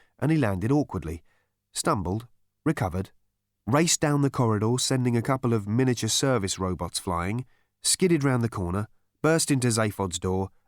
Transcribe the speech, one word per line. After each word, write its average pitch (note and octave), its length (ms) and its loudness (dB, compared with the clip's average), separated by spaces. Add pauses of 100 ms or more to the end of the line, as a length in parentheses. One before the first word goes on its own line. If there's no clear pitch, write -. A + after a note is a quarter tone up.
(180)
and C3+ 140 0
he D#3+ 60 4
landed G#2+ 340 0
awkwardly, F#2 520 -2 (500)
stumbled, G#2+ 540 -2 (380)
recovered, F#2+ 460 -2 (560)
raced D3+ 340 2
down D3 220 2
the C#3 80 2
corridor, A2 480 2
sending B2+ 360 0
a A#2 60 2
couple C3 320 0
of G#2 140 0
miniature A#2 420 0
service A#2+ 480 0
robots F2+ 400 -4
flying, F#2+ 480 -4 (380)
skidded E3+ 400 2
round B2+ 200 2
the A#2 60 0
corner, F#2+ 380 -4 (340)
burst D#3+ 300 2
into B2+ 160 2
Zaphod's G#2+ 520 -2
door, F#2+ 300 -2 (180)